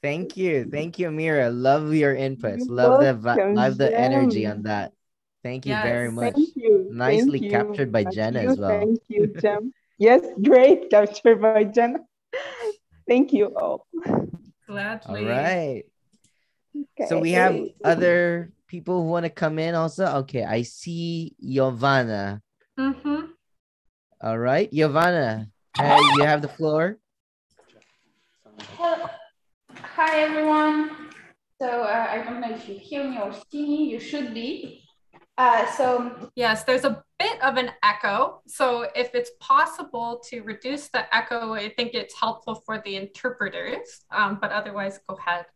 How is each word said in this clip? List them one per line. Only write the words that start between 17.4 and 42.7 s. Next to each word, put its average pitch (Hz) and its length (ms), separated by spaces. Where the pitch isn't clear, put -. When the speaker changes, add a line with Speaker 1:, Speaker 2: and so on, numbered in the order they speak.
Speaker 2:
Okay. - 300
Speaker 1:
other 170 680
people 175 380
who 160 60
wanna 170 200
come 160 300
in 165 160
also. 165 300
Okay, 131 180
I 113 200
see 170 720
Giovanna. 123 1040
Speaker 3:
Mm-hmm. 285 420
Speaker 1:
All 113 180
right, 135 340
Giovanna, 151 720
uh, 143 240
you 143 60
have 151 180
the 147 80
floor. 160 480
Speaker 4:
Hello. 339 300
Hi, 320 260
everyone. 302 680
So, 254 60
uh, 233 420
I 220 140
don't 240 180
know 233 100
if 214 160
you 202 80
hear 277 280
me 254 160
or 202 120
see 294 160
me. 302 240
You 226 80
should 240 340
be. - 500
Uh, 233 280
so 247 340
Speaker 3:
Yes, 220 280
there's 262 220
a 220 180
bit 440 220
of 262 160
an 247 140
echo. 208 640
So 240 480
if 247 180
it's 240 260
possible 254 880
to 240 120
reduce 254 480
the 240 140
echo, 226 380
I 214 160
think 233 240
it's - 260
helpful 226 360
for 220 200